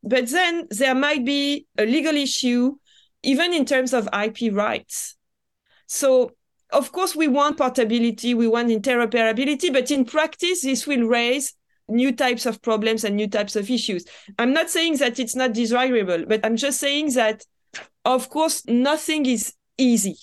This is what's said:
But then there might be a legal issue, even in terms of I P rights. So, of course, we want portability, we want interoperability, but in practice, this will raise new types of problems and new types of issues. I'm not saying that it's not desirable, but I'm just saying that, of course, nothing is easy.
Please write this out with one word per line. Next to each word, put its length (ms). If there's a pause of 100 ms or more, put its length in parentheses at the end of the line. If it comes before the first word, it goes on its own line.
But 280
then 380
there 260
might 280
be 440 (100)
a 80
legal 300
issue, 600 (480)
even 300
in 100
terms 300
of 180
I 180
P 200
rights. 680 (720)
So, 440 (400)
of 200
course, 240
we 140
want 280
portability, 760
we 160
want 180
interoperability, 1040
but 200
in 120
practice, 580
this 240
will 220
raise 460 (360)
new 220
types 340
of 160
problems 440
and 100
new 140
types 260
of 140
issues. 340 (340)
I'm 140
not 180
saying 280
that 220
it's 180
not 160
desirable, 760
but 180
I'm 120
just 240
saying 320
that, 320 (580)
of 260
course, 380
nothing 580
is 280 (240)
easy. 460